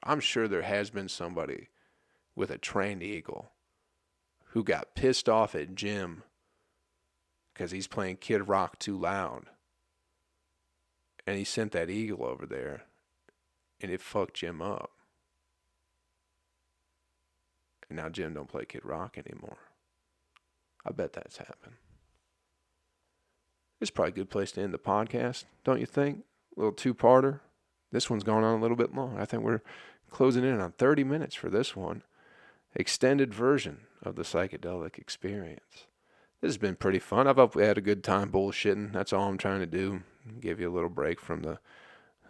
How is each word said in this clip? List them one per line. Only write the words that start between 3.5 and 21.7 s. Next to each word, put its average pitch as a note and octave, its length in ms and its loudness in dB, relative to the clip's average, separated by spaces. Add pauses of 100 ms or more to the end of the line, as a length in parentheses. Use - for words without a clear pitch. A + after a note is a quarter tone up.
who A2+ 120 2
got E2+ 300 -2
pissed C3 340 2
off A2 260 4
at E2 200 -6
Jim G2 500 -6 (1300)
'cause F2 160 -6
he's F#2+ 160 -8
playing F#2 300 -6
Kid G2+ 320 0
Rock F#2+ 300 2
too G2+ 180 -4
loud. F2+ 540 -4 (1800)
And G2+ 100 -2
he G2 80 -4
sent G#2+ 280 -4
that E2+ 180 -2
eagle G#2 340 -4
over B1 220 -6
there, C2 380 -8 (960)
and F#2 120 -8
it F#2 80 -4
fucked - 340 -4
Jim E2+ 260 -8
up. G2+ 300 -8 (3000)
And D#2+ 80 -10
now D#2+ 120 -8
Jim E2 260 -8
don't C#2+ 140 -10
play - 160 -8
Kid - 200 -14
Rock D#2+ 340 -8
anymore. - 400 -16 (1300)
I - 80 -4
bet F2+ 200 -4
that's - 260 -14
happened. - 380 -20 (2000)